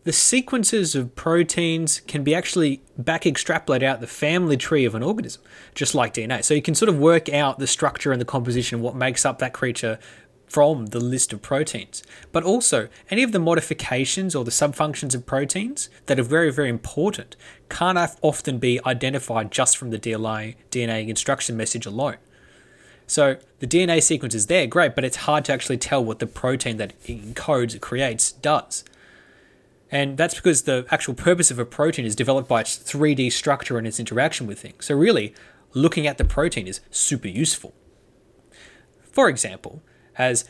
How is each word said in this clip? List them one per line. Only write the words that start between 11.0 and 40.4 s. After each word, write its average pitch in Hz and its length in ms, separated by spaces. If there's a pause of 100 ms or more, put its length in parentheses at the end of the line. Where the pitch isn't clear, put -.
list 123 320
of 104 100
proteins. 135 600 (260)
But 165 140
also, 180 440 (220)
any 226 140
of 233 80
the 196 80
modifications 165 960
or 127 80
the 117 80
subfunctions 147 600
of 123 140
proteins 185 640 (180)
that 131 140
are - 20
very, 151 300
very 135 160
important 147 680 (340)
can't 180 300
of-, 170 220
often 143 380
be 123 280
identified 120 640
just - 260
from 127 140
the 110 80
D 113 140
N 110 120
A, 110 300 (160)
D 123 120
N 117 80
A 110 180
instruction 120 480
message 110 300
alone. 117 320 (880)
So 139 320 (200)
the 131 80
D 165 160
N 175 80
A 165 100
sequence 131 340
is 107 120
there, 170 200
great, 139 280
but 139 80
it's 127 140
hard 151 300
to 147 60
actually 131 260
tell 131 260
what 110 160
the 117 60
protein 127 500
that 107 160 (120)
it 113 300
encodes, 123 400
it 104 60
creates, 123 500
does. - 540 (1040)
And 139 260
that's 165 180
because 160 280
the 127 280
actual 143 240
purpose 175 360
of 123 80
a 120 60
protein 147 400
is 107 100
developed 131 340
by 113 120
its - 160
three 151 400
D 127 120
structure 139 500
and 113 100
its 104 100
interaction 123 480
with 98 140
things. - 240
So 151 100
really, 143 400 (380)
looking 151 340
at 143 120
the - 60
protein 139 440
is 98 120 (100)
super - 380
useful. - 460 (1400)
For 262 180
example, 120 540 (340)
as 127 340